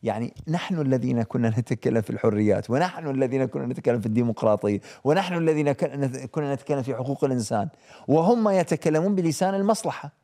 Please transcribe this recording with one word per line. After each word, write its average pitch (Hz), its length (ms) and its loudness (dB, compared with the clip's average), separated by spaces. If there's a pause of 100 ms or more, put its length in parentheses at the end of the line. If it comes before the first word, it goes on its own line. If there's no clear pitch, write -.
يعني 113 300 -4 (140)
نحن 165 340 -2
الذين 127 420 0
كنا 117 260 0
نتكلم 113 520 0
في - 80 -6
الحريات، 104 600 2
ونحن 165 380 -2
الذين 135 380 0
كنا 135 200 -6
نتكلم 120 340 0
في 101 60 -4
الديمقراطية، 107 760 2 (220)
ونحن 180 340 2
الذين 156 340 2
ك-، 135 120 -2
نت-، 131 420 -4
كنا 143 280 -4
نتكلم 139 280 -4
في 123 140 -4
حقوق 127 280 -4
الإنسان، 123 460 0 (380)
وهم 208 420 4
يتكلمون 175 680 2
بلسان 185 400 0
المصلحة. 196 560 -2 (120)